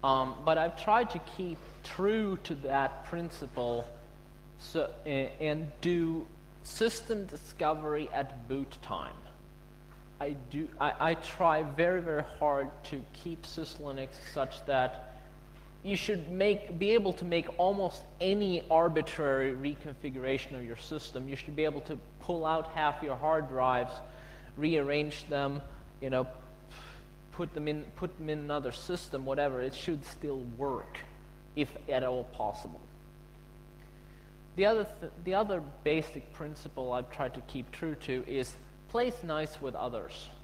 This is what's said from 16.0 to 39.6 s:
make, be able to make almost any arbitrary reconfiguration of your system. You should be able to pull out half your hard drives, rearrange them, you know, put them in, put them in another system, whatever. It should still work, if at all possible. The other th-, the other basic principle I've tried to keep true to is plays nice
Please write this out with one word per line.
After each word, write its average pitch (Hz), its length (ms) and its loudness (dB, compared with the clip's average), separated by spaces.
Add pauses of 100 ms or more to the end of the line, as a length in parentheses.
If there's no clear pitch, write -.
make, 190 480 2
be 202 120 6
able 202 220 6
to 175 120 -4
make 170 220 2 (120)
almost 190 420 4 (180)
any 190 520 4
arbitrary 151 840 4
reconfiguration 135 1000 -4
of 123 80 -8
your 117 140 -8
system. 135 500 -8
You 139 80 -6
should 147 200 -8
be 151 100 2
able 147 160 0
to 143 180 -8 (220)
pull 170 240 -2
out 160 280 2
half 151 300 2
your 139 120 0
hard 151 340 4
drives, 127 420 4 (680)
rearrange 147 720 2
them, 139 320 0 (400)
you 135 80 -2
know, 131 160 4 (1080)
put 170 200 -4
them 151 140 -2
in, 151 160 0 (140)
put 170 200 -4
them 156 120 -6
in 151 100 0
another 147 320 0
system, 143 540 -4
whatever. 135 360 2
It 131 140 -2
should 151 300 -2
still 139 340 -4 (180)
work, 135 400 -2 (580)
if 147 140 2 (200)
at 131 140 4
all 127 200 0
possible. 101 580 -6 (1700)
The 190 100 6
other 214 220 6 (140)
th-, 165 100 -8 (140)
the 185 100 2
other 202 260 2 (220)
basic 151 500 0
principle 143 600 -6
I've 123 180 -2
tried 131 220 -2
to 131 80 -10
keep 127 300 -8
true 156 240 -4 (100)
to 127 200 0
is 127 300 -2 (340)
plays 240 240 2 (100)
nice 156 380 -2